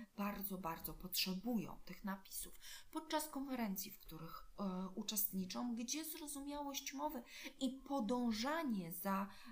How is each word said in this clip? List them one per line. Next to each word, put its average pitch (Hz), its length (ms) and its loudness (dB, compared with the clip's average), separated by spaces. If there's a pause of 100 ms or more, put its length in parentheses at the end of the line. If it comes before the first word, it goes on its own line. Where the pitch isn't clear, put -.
(160)
bardzo, 196 420 0
bardzo 165 360 -2
potrzebują 190 920 2
tych - 200 -8
napisów. - 500 -4 (360)
Podczas 311 380 2
konferencji, 247 600 0
w - 80 -14
których, - 480 -8 (140)
e, 185 340 2
uczestniczą, 220 840 0
gdzie 269 280 0
zrozumiałość 285 920 -2
mowy 269 280 0 (380)
i 269 100 4
podążanie 247 1200 4
za, 196 340 2 (240)